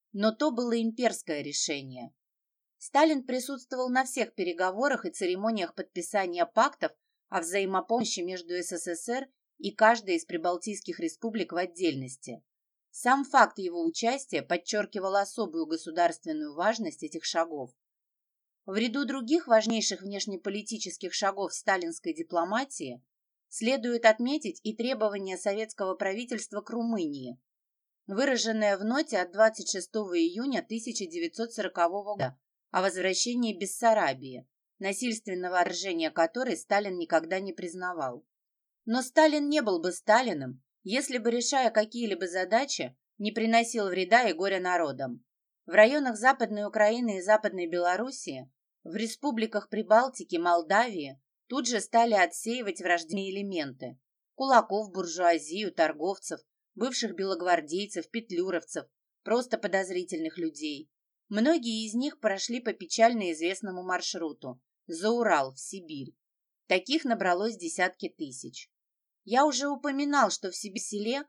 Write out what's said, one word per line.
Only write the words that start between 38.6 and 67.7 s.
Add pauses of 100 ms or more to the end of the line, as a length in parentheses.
Но
Сталин
не
был
бы
Сталиным, (200)
если
бы,
решая
какие-либо
задачи, (220)
не
приносил
вреда
и
горя
народам. (420)
В
районах
Западной
Украины
и
Западной
Белоруссии, (320)
в
республиках
Прибалтики,
Молдавии (280)
тут
же
стали
отсеивать
враждебные
элементы: (360)
кулаков,
буржуазию,
торговцев, (340)
бывших
белогвардейцев,
петлюровцев, (380)
просто
подозрительных
людей. (380)
Многие
из
них
прошли
по
печально
известному
маршруту – (240)
за
Урал
в
Сибирь. (540)
Таких
набралось
десятки